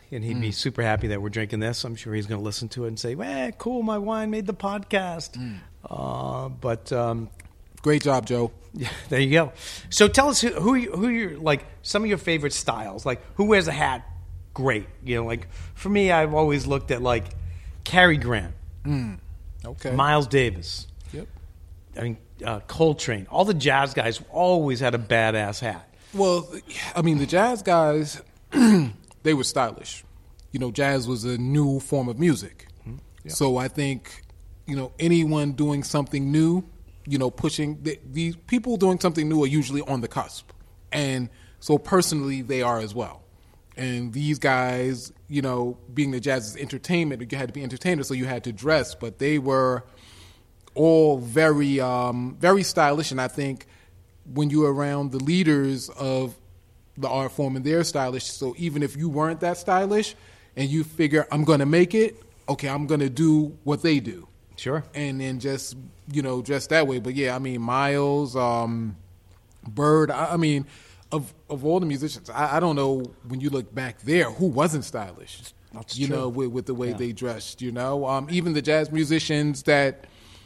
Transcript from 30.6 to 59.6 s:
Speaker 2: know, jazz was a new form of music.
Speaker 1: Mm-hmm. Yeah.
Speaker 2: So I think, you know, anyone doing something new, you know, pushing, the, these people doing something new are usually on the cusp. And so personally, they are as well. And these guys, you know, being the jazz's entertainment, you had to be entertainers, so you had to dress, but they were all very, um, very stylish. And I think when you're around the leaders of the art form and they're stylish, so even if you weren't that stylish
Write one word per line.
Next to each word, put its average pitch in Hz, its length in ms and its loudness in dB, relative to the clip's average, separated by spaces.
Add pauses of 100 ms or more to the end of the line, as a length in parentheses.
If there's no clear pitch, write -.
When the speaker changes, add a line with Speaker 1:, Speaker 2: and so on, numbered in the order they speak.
Speaker 2:
know, 127 100 -4
jazz 139 380 0
was 120 160 -4
a 123 120 -4
new 135 440 2
form 135 260 -2
of 117 120 -6
music. 127 480 0 (140)
Speaker 1:
Mm-hmm. 113 160 -14 (280)
Yeah. 156 80 -12
Speaker 2:
So 131 240 2
I 127 100 -2
think, 135 560 -6 (420)
you 143 120 -6
know, 131 200 -6
anyone 156 560 2
doing 143 300 0
something 139 480 -2
new, 165 320 4 (440)
you 143 100 0
know, 127 140 0
pushing, 151 500 -4
the, 147 180 -6 (120)
these 165 240 -4
people 240 420 -2
doing 185 220 4
something 156 300 0
new 156 140 4
are 135 40 4
usually 143 340 0
on 135 200 -4
the 117 60 -4
cusp. - 440 -8 (400)
And 131 380 -2 (300)
so 151 200 4
personally, 143 640 0
they 127 180 -2
are 120 180 2
as 107 140 -6
well. 104 300 -8 (540)
And 123 360 -6
these 147 240 0
guys, 127 760 0 (160)
you 143 140 -2
know, 123 360 -2 (160)
being 139 180 0
the 127 80 -4
jazz's 120 380 -2
entertainment, 139 760 -2
you 135 60 -4
had 135 100 -4
to 107 60 -12
be 139 100 -10
entertainers, 135 440 -2
so 139 60 -4
you 127 120 -2
had 127 180 -6
to 123 80 -6
dress, 135 420 0
but 117 240 -12
they 147 220 2
were 131 440 2 (920)
all 156 420 6
very, 139 600 4
um, 123 600 -2
very 190 240 6
stylish. 151 480 2
And 131 80 -4
I 127 80 -2
think 139 380 -6 (680)
when 147 180 0
you're 147 220 4
around 143 400 -2
the 131 120 -4
leaders 143 680 2
of 131 460 -2 (600)
the 139 120 -4
art 131 220 -2
form 135 240 -2
and 131 100 -6
they're 160 180 2
stylish, 131 420 -2
so 127 320 -6
even 147 260 -2
if 127 120 -4
you 160 140 -2
weren't 156 300 0
that 175 180 -2
stylish 196 580 2 (400)